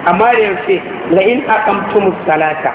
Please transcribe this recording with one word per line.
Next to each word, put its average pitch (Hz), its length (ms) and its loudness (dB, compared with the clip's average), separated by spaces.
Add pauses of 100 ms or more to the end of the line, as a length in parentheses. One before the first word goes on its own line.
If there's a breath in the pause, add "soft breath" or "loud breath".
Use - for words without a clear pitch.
Amma 208 300 2
da 226 80 2
yaushe? 196 400 0 (300)
"La 180 100 4
in 233 240 2
aqamtumus 202 800 0
salata 156 500 -2